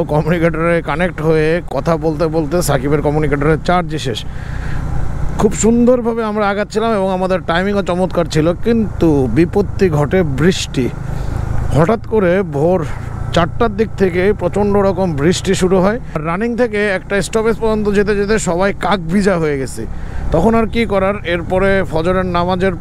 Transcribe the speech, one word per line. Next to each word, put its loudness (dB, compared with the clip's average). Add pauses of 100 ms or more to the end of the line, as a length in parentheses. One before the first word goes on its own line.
(100)
কমিউনিকেটরে 0 (160)
connect -2
হয়ে 2 (260)
কথা 0 (120)
বলতে 0 (120)
বলতে 0 (120)
সাকিবের 0
কমিউনিকেটরের 0
চার্জই 0
শেষ। -4 (1200)
খুব 4 (100)
সুন্দরভাবে 2
আমরা 0
আগাচ্ছিলাম -2
এবং 0 (100)
আমাদের 0 (100)
টাইমিংও 0
চমৎকার 0
ছিল, 2 (200)
কিন্তু 2 (280)
বিপত্তি 2 (120)
ঘটে 2 (220)
বৃষ্টি। 0 (920)
হঠাৎ 2 (100)
করে 2 (240)
ভোর 2 (540)
চারটার 2
দিক 0 (100)
থেকে 2 (180)
প্রচণ্ড 0 (140)
রকম 0 (120)
বৃষ্টি 0
শুরু 2
হয়। 0 (280)
running -2 (100)
থেকে 0 (180)
একটা -4 (120)
stoppage 0
পর্যন্ত 0 (120)
যেতে 2
যেতে 0 (140)
সবাই 2 (140)
কাক 0 (120)
ভিজা 4
হয়ে 0
গেছে। -6 (500)
তখন 4
আর 2
কি 0 (100)
করার, 0 (180)
এরপরে 0 (200)
ফজরের 0 (100)
নামাজের 0